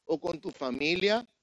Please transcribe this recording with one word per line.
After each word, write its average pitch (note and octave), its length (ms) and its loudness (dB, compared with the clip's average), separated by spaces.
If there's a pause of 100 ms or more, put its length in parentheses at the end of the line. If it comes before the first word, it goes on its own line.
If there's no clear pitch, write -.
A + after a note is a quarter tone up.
o D#3 160 0
con E3+ 200 -4
tu F3 100 -10
familia, F3 760 0 (160)